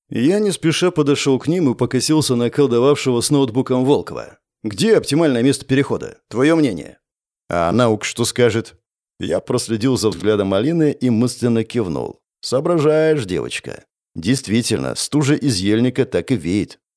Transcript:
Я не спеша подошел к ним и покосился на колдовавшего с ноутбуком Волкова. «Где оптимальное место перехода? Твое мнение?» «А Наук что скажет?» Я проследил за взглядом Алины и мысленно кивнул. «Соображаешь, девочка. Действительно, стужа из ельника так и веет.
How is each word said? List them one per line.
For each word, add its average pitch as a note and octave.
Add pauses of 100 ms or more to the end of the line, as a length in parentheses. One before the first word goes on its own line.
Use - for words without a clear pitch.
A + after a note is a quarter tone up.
Я D#3
не G#3
спеша E3+
подошел C#3+
к B2
ним E3
и A#2
покосился B2+
на A#2+
колдовавшего B2+
с A2+
ноутбуком C3
Волкова. G2 (240)
«Где E3
оптимальное C#3+
место C3+
перехода? B2 (120)
Твое D3
мнение?» A#2+ (500)
«А E2+
Наук A2
что -
скажет?» A2+ (440)
Я F#2
проследил A#2
за G#2
взглядом G2
Алины D3
и B2+
мысленно A#2
кивнул. F2+ (220)
«Соображаешь, D#3
девочка. D2 (320)
Действительно, G2
стужа D3
из B2+
ельника A#2
так -
и B2+
веет. F2+ (180)